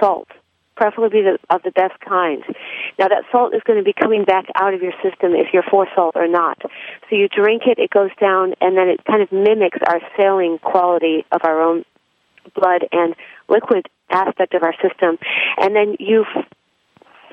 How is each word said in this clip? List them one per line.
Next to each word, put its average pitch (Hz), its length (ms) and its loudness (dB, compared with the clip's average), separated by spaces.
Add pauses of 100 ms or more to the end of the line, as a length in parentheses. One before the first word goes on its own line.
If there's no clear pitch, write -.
salt, 196 280 -2 (460)
preferably 214 480 0
the, 190 160 2 (100)
of 180 140 0
the 185 80 -6
best 185 300 -2
kind. 175 420 -2 (560)
Now, 190 100 2
that 202 220 0
salt 247 240 0
is 220 100 -2
gonna 214 180 2
be 202 100 2
coming 214 320 0
back 185 220 0 (100)
out 196 180 0
of 180 80 -6
your 180 200 -4
system 185 320 -2
if 160 180 0
you're 180 100 4
for 196 320 2
salt 170 220 0
or 170 100 0
not. 170 340 0 (480)
So 220 80 -2
you 196 120 2
drink 214 380 0
it, 240 120 2
it - 120 0
goes 196 280 2
down, 190 420 0
and 185 160 2
then 185 120 4
it - 160 -2
kind 214 180 2
of 185 80 -6
mimics 202 560 2
our 170 140 0 (160)
saline 190 420 0
quality 170 720 0
of 170 140 -2
our 160 160 0
own 165 240 0 (720)
blood 180 340 0
and 170 240 0 (340)
liquid 208 380 0 (240)
aspect 185 440 -2
of 175 80 -2
our 165 200 0
system. 175 360 0 (400)
And 196 160 0
then 208 240 0
you, 214 260 2 (1080)